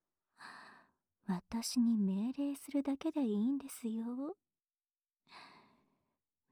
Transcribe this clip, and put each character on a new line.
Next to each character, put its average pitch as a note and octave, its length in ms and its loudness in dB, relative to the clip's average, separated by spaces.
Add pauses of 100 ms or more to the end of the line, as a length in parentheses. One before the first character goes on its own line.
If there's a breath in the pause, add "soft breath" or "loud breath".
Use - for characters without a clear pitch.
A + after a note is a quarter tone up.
(1300 loud breath)
私 G#3+ 520 -2
に A#3 200 6
命 G3 340 2
令 C#4+ 240 -2
す - 140 -16
る C#4+ 120 2
だ C#4 140 0
け D#4+ 160 -2
で D4+ 100 2
い A3 100 4
い G#3+ 180 4
ん C#4 80 2
で C4+ 100 -6
す - 180 -8
よ。 A#3+ 500 -4 (2250 loud breath)